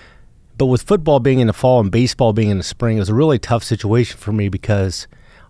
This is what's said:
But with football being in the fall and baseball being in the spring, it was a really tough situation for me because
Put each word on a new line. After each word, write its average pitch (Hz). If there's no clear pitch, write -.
But 135
with 127
football 156
being 127
in 117
the 104
fall 127
and 98
baseball 117
being 104
in 98
the 87
spring, 113
it 107
was 95
a 107
really 143
tough 117
situation 110
for -
me 104
because 95